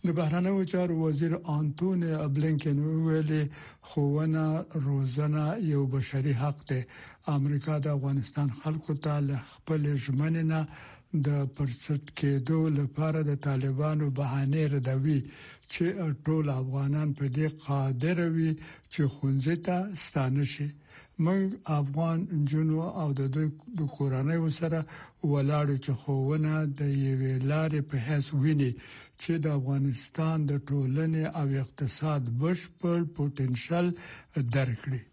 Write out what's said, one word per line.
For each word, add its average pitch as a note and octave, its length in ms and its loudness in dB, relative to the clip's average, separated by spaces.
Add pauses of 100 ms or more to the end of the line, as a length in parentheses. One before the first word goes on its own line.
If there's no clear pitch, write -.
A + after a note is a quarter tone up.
د E3+ 100 2
بهرنیو F3+ 560 2
چارو F3+ 240 2
وزیر D#3+ 360 2 (200)
آنتونی E3 580 0 (240)
بلینکن D3 440 2
وویلي، D#3 680 2 (440)
ښوونه، D#3 560 2 (400)
روزنه C#3+ 600 0 (280)
یو C#3 100 2 (120)
بشري C3+ 460 0
حق D3 180 0 (100)
دی. B2+ 120 0 (560)
امریکا C#3+ 420 0
د C#3 80 -2 (100)
افغانستان C#3 520 0 (120)
خلکو D#3 340 -2 (100)
ته D3 100 0 (140)
له C#3 80 0 (160)
خپلې D3 400 0 (120)
ژمنې D#3+ 480 2
نه D#3 80 2 (680)
د - 20 2 (280)
پرڅټ C#3+ 480 -2 (140)
کېدو C#3+ 420 2 (180)
لپاره D#3 440 0
د D3 100 2 (160)
طالبانو C#3 580 0 (120)
بهانې C#3 460 2 (100)
ردوي C3+ 460 2 (520)
چې - 120 2 (400)
ټول D#3 200 2 (100)
افغانان C#3 540 0 (100)
په C#3 80 -2 (100)
دې D#3 120 2 (180)
قادر C#3 520 0 (160)
وي D#3+ 180 2 (400)
چې D#3+ 100 0 (120)
ښوونځي C3+ 420 2 (100)
ته F3+ 100 0 (280)
ستانه C#3 400 0
شي. C#3+ 240 -4 (560)
موږ F#3+ 200 2 (360)
افغان D#3+ 380 0 (200)
نجونو D#3 400 2 (220)
او D3+ 80 0 (100)
د C#3 40 -2 (120)
دوی D#3 140 0 (300)
د - 20 -2 (160)
کورنیو C#3 520 0 (120)
سره E3 200 0 (500)
ولاړو C#3+ 540 2
چې C#3+ 160 -2
ښوونه D3+ 540 0 (240)
د - 20 -8 (240)
یوې C3 300 0 (160)
لارې D#3 380 2
په C#3+ 80 -4 (100)
حیث C#3+ 260 0
ویني C#3 400 4 (480)
چې - 120 -2 (120)
د - 20 2 (120)
افغانستان C#3 800 0 (140)
د - 20 0 (160)
ټولنې D3 560 0 (160)
او C#3+ 60 2 (160)
اقتصاد C#3+ 600 -2 (180)
بشپړ E3+ 580 0 (160)
پوتنشل C#3+ 720 0 (680)
درک B2+ 280 0
کړي. C3 200 -4 (100)